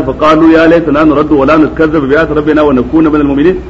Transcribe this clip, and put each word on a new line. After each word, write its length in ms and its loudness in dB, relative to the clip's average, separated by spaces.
فقالوا 480 0
يا 160 4
ليتنا 360 0
نرد 280 0
ولا 260 2
نكذب 520 -2
بآيات 220 0
ربنا 300 0
ونكون 460 0
من 140 0
المؤمنين 340 0